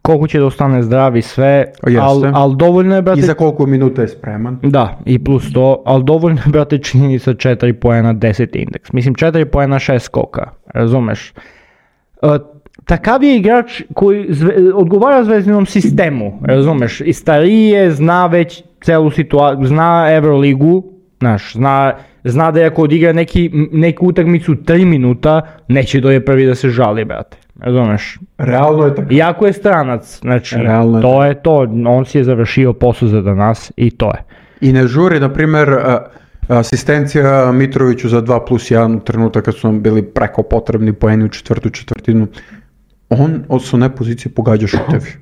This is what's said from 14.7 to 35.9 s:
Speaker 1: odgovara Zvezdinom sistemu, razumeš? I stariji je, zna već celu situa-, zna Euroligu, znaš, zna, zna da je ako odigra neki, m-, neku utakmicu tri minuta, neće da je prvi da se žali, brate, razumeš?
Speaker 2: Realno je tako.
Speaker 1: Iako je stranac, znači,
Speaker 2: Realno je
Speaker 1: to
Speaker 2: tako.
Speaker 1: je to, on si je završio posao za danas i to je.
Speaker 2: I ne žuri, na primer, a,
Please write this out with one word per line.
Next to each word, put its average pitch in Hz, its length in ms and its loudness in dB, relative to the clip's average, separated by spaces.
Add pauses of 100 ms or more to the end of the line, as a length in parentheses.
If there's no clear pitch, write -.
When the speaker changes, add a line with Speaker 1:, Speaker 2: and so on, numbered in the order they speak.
Speaker 1:
odgovara 202 520 2
Zvezdinom 208 420 2
sistemu, 147 760 -2
razumeš? 135 580 0
I 160 120 -2
stariji 180 520 2
je, 202 260 4
zna 165 360 0
već 170 360 -2 (160)
celu 160 300 2
situa-, 143 520 0
zna 160 480 2
Euroligu, 151 760 2 (340)
znaš, 113 360 -2
zna, 135 400 0 (300)
zna 151 280 0
da 156 80 2
je 165 80 4
ako 160 160 -2
odigra 160 300 2
neki, 165 400 -2
m-, 151 200 0
neku 165 340 0
utakmicu 170 500 0
tri 175 280 2
minuta, 151 560 2 (260)
neće 131 340 0
da 135 100 2
je 131 140 2
prvi 135 200 2
da 127 100 2
se 127 140 -2
žali, 113 360 0
brate, - 320 -12 (200)
razumeš? 120 600 -2 (220)
Speaker 2:
Realno 147 460 0
je 139 100 0
tako. 143 160 -6
Speaker 1:
Iako 170 340 2
je 196 80 2
stranac, 151 680 -2
znači, 123 380 -4
Speaker 2:
Realno 113 400 2
je 113 40 2
Speaker 1:
to 127 80 2
Speaker 2:
tako. 135 140 4
Speaker 1:
je 143 120 2
to, 156 220 0 (300)
on 127 180 2
si - 120 -4
je 135 60 2
završio 123 500 0
posao 123 340 0
za 107 140 2
danas 101 560 -2
i 117 120 0
to - 180 -4
je. - 160 -6 (380)
Speaker 2:
I 135 120 2
ne 131 140 4
žuri, 160 320 0
na 135 100 0
primer, 151 400 0
a, 123 360 0 (440)